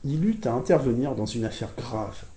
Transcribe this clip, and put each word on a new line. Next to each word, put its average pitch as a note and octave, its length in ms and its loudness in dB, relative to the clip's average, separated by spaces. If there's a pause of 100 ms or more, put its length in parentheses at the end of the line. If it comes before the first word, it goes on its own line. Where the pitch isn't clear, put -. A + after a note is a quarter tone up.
il D3+ 180 2
eut G#3+ 220 2
à A#2 80 2
intervenir C3+ 600 4
dans A2 120 -2
une A2+ 180 -2
affaire A2 340 -4
grave. A2 460 -6 (140)